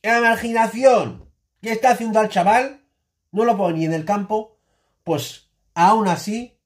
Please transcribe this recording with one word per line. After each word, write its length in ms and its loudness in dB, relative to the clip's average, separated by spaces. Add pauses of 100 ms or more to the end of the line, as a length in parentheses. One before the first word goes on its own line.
la 180 2
marginación 1080 0 (300)
que 100 -8
está 200 2
haciendo 280 0
al 120 0
chaval, 500 0 (500)
no 140 0
lo 120 2
pone 220 -2
ni 60 -2
en 80 -2
el 120 -6
campo, 540 -4 (460)
pues 460 -8 (220)
aún 360 2
así 580 -6